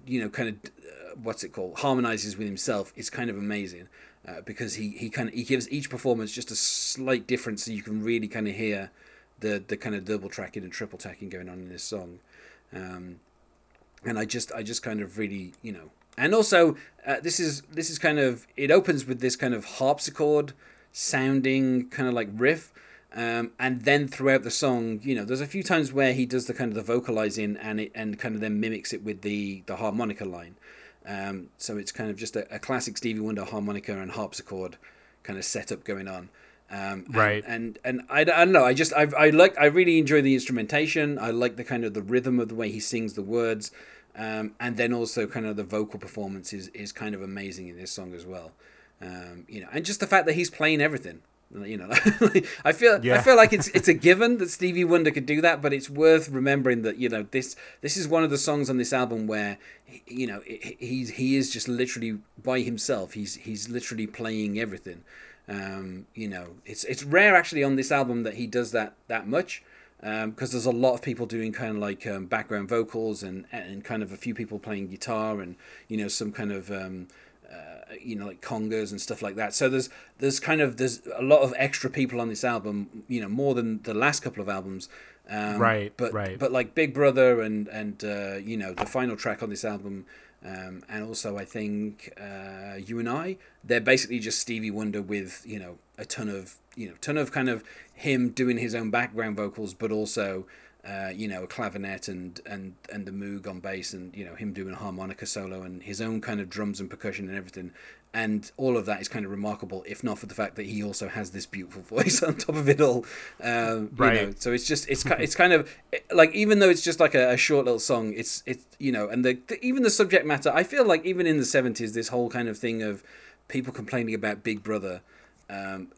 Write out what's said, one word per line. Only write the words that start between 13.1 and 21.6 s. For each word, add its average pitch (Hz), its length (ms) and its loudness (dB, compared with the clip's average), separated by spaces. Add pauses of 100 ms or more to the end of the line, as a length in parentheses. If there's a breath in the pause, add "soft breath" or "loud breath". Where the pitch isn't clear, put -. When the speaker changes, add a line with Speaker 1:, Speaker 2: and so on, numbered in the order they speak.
Speaker 1:
and 113 140 -4
I 107 80 -2
just, 117 260 -4
I 113 120 -8
just 113 180 -6
kind 107 200 -4
of 95 180 -8
really, 98 420 -6
you 113 100 -10
know, 85 200 -16 (260)
and 156 160 4
also, 175 420 8 (300 loud breath)
uh, 135 140 -2
this 170 200 -2
is, 151 220 -2 (100)
this 156 200 -4
is 151 80 -6
kind 151 180 2
of, 127 300 2 (100)
it 143 140 2
opens 160 340 6
with 123 140 -4
this 123 160 0
kind 127 180 0
of 107 120 -4
harpsichord 147 880 2 (380 soft breath)
sounding 131 1000 2